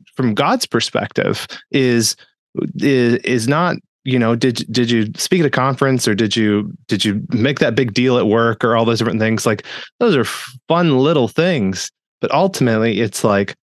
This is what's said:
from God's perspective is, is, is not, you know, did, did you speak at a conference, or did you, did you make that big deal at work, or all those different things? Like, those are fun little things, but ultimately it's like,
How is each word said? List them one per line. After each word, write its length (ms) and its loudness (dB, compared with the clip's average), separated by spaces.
from 200 0
God's 320 0
perspective 800 -2
is, 420 2
is, 380 2
is 340 -2
not, 280 0
you 140 0
know, 180 2
did, 340 0
did 220 0
you 140 0
speak 240 0
at 60 2
a 40 0
conference, 560 0
or 80 2
did 220 0
you, 360 0
did 180 -2
you 160 0
make 280 0
that 160 2
big 200 0
deal 220 2
at 120 2
work, 340 2
or 140 2
all 80 4
those 140 2
different 220 0
things? 240 0
Like, 220 -2
those 160 2
are 100 2
fun 300 2
little 280 2
things, 640 -2
but 120 -4
ultimately 680 0
it's 240 -2
like, 320 0